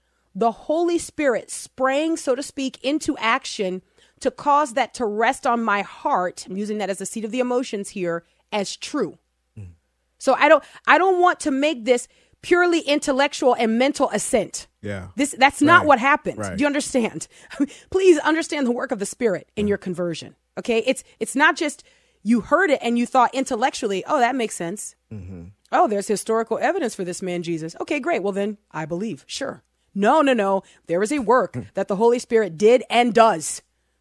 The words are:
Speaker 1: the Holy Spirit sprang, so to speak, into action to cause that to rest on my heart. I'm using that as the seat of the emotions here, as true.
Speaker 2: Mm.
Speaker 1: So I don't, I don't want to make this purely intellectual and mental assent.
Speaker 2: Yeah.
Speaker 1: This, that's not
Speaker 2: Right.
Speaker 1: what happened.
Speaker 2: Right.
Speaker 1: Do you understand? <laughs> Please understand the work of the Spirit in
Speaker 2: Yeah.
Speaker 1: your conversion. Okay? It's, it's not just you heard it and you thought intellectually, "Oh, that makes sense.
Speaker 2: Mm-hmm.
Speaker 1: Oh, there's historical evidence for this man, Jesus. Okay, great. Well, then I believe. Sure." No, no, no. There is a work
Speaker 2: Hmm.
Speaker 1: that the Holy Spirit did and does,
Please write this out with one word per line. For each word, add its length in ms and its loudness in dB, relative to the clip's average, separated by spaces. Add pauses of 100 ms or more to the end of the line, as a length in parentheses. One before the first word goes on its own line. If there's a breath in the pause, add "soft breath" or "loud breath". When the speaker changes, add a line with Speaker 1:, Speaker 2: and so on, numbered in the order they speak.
(360)
Speaker 1:
the 160 0
Holy 460 -2
Spirit 540 -2
sprang, 680 -2
so 180 -2
to 80 -10
speak, 400 -8
into 360 -2
action 640 -4 (360 soft breath)
to 120 -2
cause 420 0
that 220 -2
to 100 -4
rest 400 -2
on 180 0
my 200 0
heart. 640 -2
I'm 80 -6
using 220 -6
that 100 -4
as 80 -4
the 80 -8
seat 200 -8
of 60 -8
the 80 -4
emotions 500 -2
here, 340 -6 (280)
as 260 -4
true. 400 -6 (420)
Speaker 2:
Mm. 140 -18 (440)
Speaker 1:
So 160 0
I 160 4
don't, 140 8 (240 loud breath)
I 100 8
don't 220 4
want 220 4
to 100 -2
make 340 -2
this 220 2 (340 soft breath)
purely 380 2
intellectual 760 0
and 240 0
mental 320 0
assent. 580 -4 (140)
Speaker 2:
Yeah. 360 -8
Speaker 1:
This, 200 -2
that's 240 2
not 200 6
Speaker 2:
Right. 60 -2
Speaker 1:
what 120 6
happened. 400 -2
Speaker 2:
Right. 180 -6
Speaker 1:
Do 40 -4
you 60 0
understand? 600 -4 (320 loud breath)
<laughs> 80 0 (240 loud breath)
Please 280 6
understand 460 -2
the 60 0
work 200 -4
of 80 -4
the 60 -4
Spirit 500 -4
in 120 -2
Speaker 2:
Yeah. 40 0
Speaker 1:
your 60 0
conversion. 580 -6 (220)
Okay? 300 0
It's, 160 -2 (160 soft breath)
it's 160 -8
not 220 4
just 260 -6 (400 soft breath)
you 180 2
heard 300 2
it 100 2
and 160 -2
you 80 0
thought 300 2
intellectually, 720 -2
"Oh, 120 0
that 160 2
makes 200 -4
sense. 400 -10 (160)
Speaker 2:
Mm-hmm. 320 -14 (300)
Speaker 1:
Oh, 160 4
there's 180 -4
historical 520 -2
evidence 360 -2
for 80 -8
this 180 -8
man, 220 -6
Jesus. 380 -6
Okay, 180 -4
great. 240 -2
Well, 80 -2
then 260 -4 (140)
I 140 -8
believe. 420 -8
Sure." 340 -10 (340)
No, 260 4
no, 120 4
no. 300 0 (240 soft breath)
There 160 0
is 80 -2
a 80 0
work 360 2
Speaker 2:
Hmm. 60 -6 (120)
Speaker 1:
that 160 -4
the 80 0
Holy 220 4
Spirit 380 0
did 320 6
and 240 2
does, 480 4 (400)